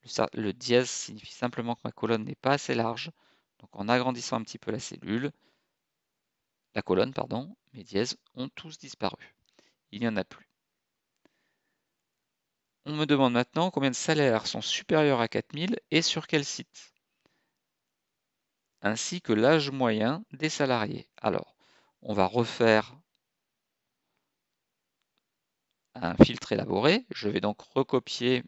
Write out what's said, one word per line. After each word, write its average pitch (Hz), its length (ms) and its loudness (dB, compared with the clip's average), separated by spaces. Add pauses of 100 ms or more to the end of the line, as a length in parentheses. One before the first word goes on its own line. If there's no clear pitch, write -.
Le - 60 -20
sa-, 110 240 -2
le 107 180 -4
dièse 120 380 2
signifie - 420 -12
simplement 117 440 -6
que - 100 -20
ma 117 80 -8
colonne 110 320 -2
n'est 143 100 -10
pas - 160 0
assez 143 240 0
large. 117 360 -4 (480)
Donc - 120 -20
en 101 160 -8
agrandissant 123 480 0
un 113 80 -4
petit - 160 -14
peu - 120 -8
la 107 80 -4
cellule, 123 520 -6 (1400)
la 104 60 -2
colonne, 104 320 2
pardon, 139 420 -6 (160)
mes 107 140 -18
dièses 101 320 -4 (180)
ont 131 140 -10
tous - 280 -18
disparu. - 560 -8 (580)
Il 104 100 -8
n'y 117 80 0
en 107 80 -2
a 92 80 -2
plus. - 240 -20 (2250)
On 151 120 -6
me 151 80 0
demande 135 260 4
maintenant 156 400 0
combien 139 200 0
de 117 40 -6
salaires 139 500 2
sont 110 160 -6
supérieurs 147 600 2
à 113 80 0
quatre - 240 -4
mille 175 260 -4 (100)
et 156 120 2
sur - 260 -4
quel 147 160 0
site, - 500 -12 (1900)
ainsi 113 400 -2
que 117 120 0
l'âge 139 380 4
moyen 127 600 0
des 147 160 -4
salariés. 123 600 -2 (120)
Alors, - 360 -2 (440)
on 107 120 -6
va 98 120 4
refaire 113 720 2 (3000)
un 87 200 -4
filtre - 380 6
élaboré. 139 580 2
Je - 160 -6
vais 104 140 -2
donc 104 180 -2
recopier 127 880 -2